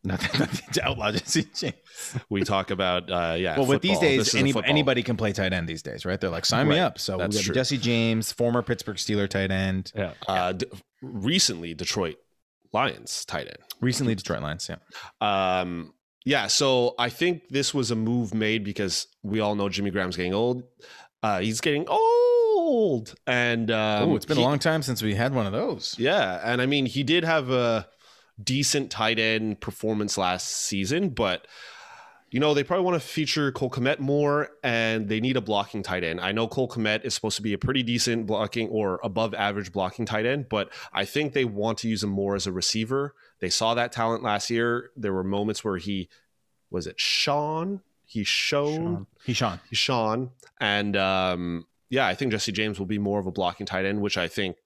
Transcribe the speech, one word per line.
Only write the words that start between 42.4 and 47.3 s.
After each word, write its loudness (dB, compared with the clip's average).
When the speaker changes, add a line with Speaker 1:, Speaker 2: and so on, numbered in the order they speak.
Speaker 2:
a -2
receiver. -2
They -4
saw 2
that 0
talent -2
last -2
year. 0
There -2
were 0
moments -2
where -2
he, -4
was -4
it -10
Sean? 0